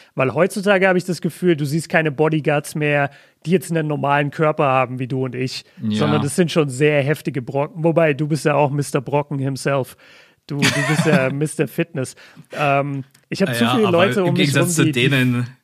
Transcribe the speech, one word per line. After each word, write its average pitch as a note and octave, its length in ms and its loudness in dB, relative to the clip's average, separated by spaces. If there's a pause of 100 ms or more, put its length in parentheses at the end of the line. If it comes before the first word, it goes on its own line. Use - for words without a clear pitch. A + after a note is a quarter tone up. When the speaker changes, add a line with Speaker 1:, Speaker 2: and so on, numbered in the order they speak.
(160)
Speaker 1:
Weil C3 180 0
heutzutage F#3+ 560 2
habe F3+ 80 2
ich F3+ 80 -2
das F3 160 -4
Gefühl, F3 340 0
du D3 80 -4
siehst D3+ 240 -4
keine D#3+ 240 0
Bodyguards D3+ 640 0
mehr, D3 340 0 (360)
die D#3 60 -2
jetzt F3 200 0
einen D#3+ 160 -2
normalen C#3+ 420 0
Körper D3+ 360 0
haben C3 340 0
wie B2+ 80 -6
du C3 160 -4
und B2 120 -6
ich, B2+ 280 -6 (180)
Speaker 2:
Ja. A2 180 -2
Speaker 1:
sondern D3+ 220 2
das C#3+ 140 -4
sind F3 160 2
schon D3+ 160 2
sehr C#3+ 340 2
heftige C#3 400 -4
Brocken. C#3 440 -6
Wobei, E3 280 4
du D3+ 140 -4
bist D3+ 160 -2
ja D3+ 120 2
auch C#3+ 160 2
Mister C3+ 280 -2
Brocken C#3 400 -4
himself. C3+ 560 -4 (500)
Du, C#3+ 120 -8
du C#3+ 320 0
bist D#3 160 2
ja C#3 240 2
<laughs> C3 40 -6
Mister D3 360 -2
Fitness. - 460 -6 (440)
Ähm, C#3 460 -2 (240)
ich - 120 -4
hab D#3+ 140 -2
zu A#2 80 0
Speaker 2:
Ja, A2+ 120 2
Speaker 1:
viele A3 120 2
Speaker 2:
aber F3 180 4
Speaker 1:
Leute G#3 140 0
Speaker 2:
im F#3 60 2
Speaker 1:
um F3 80 2
mich - 60 0 (140)
Speaker 2:
Gegensatz C#3 120 4
Speaker 1:
rum, F3 80 -2
Speaker 2:
zu D#3+ 100 2
Speaker 1:
die, D#3 80 2
die B2 180 2
Speaker 2:
denen B2+ 380 2 (160)